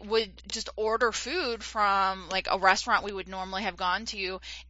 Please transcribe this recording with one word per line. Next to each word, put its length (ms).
would 260
just 280
order 340
food 540
from, 640
like, 200
a 80
restaurant 480
we 80
would 140
normally 380
have 120
gone 300
to, 340